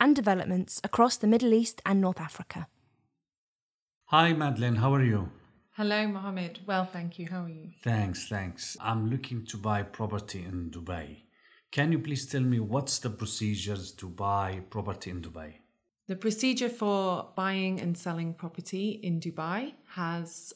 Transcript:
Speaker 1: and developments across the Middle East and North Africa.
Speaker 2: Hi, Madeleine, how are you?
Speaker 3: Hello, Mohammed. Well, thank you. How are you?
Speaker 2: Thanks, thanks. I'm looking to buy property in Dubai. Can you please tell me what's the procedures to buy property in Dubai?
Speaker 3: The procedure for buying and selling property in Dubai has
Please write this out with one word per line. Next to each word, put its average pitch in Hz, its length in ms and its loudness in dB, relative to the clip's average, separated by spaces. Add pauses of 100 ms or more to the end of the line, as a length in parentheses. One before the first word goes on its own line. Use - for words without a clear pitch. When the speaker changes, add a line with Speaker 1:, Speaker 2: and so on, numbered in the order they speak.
Speaker 1:
and 277 140 8
developments 185 680 2
across 240 320 6
the 214 100 0
Middle 226 260 6
East 226 320 4
and 196 160 4
North 185 200 2
Africa. - 480 -10 (1400)
Speaker 2:
Hi, 165 300 6
Madeleine, 123 420 2
how 135 180 4
are 135 80 6
you? 104 280 4 (420)
Speaker 3:
Hello, 214 340 0
Mohammed. 190 580 -4
Well, 190 200 0
thank 170 340 -8
you. 170 80 -8
How 180 160 -6
are 170 60 -8
you? 160 220 -14 (120)
Speaker 2:
Thanks, 104 460 0
thanks. 95 520 -6
I'm 110 300 0
looking 123 360 -4
to - 100 -10
buy 104 260 0
property 101 600 -6
in 87 260 -6
Dubai. 82 520 -10 (500)
Can 147 180 2
you 160 80 2
please 135 260 -4
tell 135 180 -2
me 123 180 4
what's 120 400 0
the 117 100 -4
procedures 101 840 -4
to 95 140 -12
buy 98 520 -2 (100)
property 98 400 -6
in 87 120 -6
Dubai? 80 320 -14 (520)
Speaker 3:
The 190 80 -6
procedure 226 540 0
for 196 680 0
buying 190 460 -2
and 170 180 -2
selling 165 340 -4
property 190 720 -6
in 170 160 0
Dubai 175 540 -4 (240)
has 170 600 -6